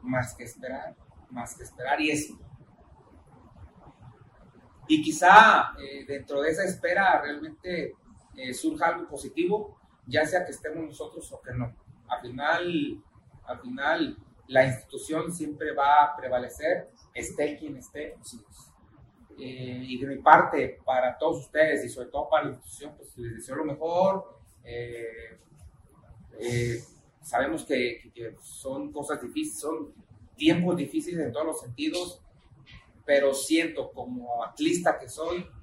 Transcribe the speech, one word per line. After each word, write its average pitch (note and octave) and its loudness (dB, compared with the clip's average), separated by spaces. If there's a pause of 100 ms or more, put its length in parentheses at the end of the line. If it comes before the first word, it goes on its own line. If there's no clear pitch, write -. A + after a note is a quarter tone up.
más B2+ -4
que - -18
esperar, - -12 (340)
más A#2+ -12
que - -18
esperar C3+ -4
y D3+ 0
eso. - -4 (2500)
Y - 4
quizá, F#3 10
eh, C#3 -14
dentro C#3 -4
de D#3 2
esa F3 -2
espera F#3 2
realmente, D3+ -8 (400)
eh, C3 -10
surja A3+ 0
algo E3+ -2
positivo, F3+ -4 (260)
ya D3+ 2
sea F3+ 2
que C#3+ -8
estemos D#3 -8
nosotros D#3 -12
o - -16
que B2 -12
no. A#2+ -6 (360)
Al B2+ -4
final, D3+ -2 (440)
al B2 -10
final, C#3 -2 (300)
la C3 6
institución D#3 -4
siempre D3+ -6
va C#3+ 8
a C#3+ 0
prevalecer, B2+ -2 (220)
esté D3 -4
quien C#3+ -10
esté. - -12 (1200)
Eh, B2+ -10
y B2+ -6
de C#3 -4
mi C#3 -8
parte, D#3 8
para B2+ 2
todos - -2
ustedes D3+ 2
y A#2+ -8
sobre B2 -12
todo C#3+ -6
para D3+ 4
la C3+ -6
institución, - -16
pues - -20
les A#2 -10
deseo C3 -12
lo D#3 -4
mejor. F3 0 (280)
Eh, A#2 -12 (1000)
eh, A#2+ -2 (380)
sabemos C#3+ -2
que, B2 -2
que, A#2 -20
que A#2 -12
son C#3+ -10
cosas D3 -6
difíciles, D3+ -8
son D3+ -6 (420)
tiempos E3+ 4
difíciles D#3+ -4
en A#2+ -4
todos D3+ -2
los D#3 -4
sentidos, D#3 -4 (840)
pero C#3 4
siento D#3 0
como B2 -6
atlista E3+ 0
que A#2+ -14
soy E3+ -6 (180)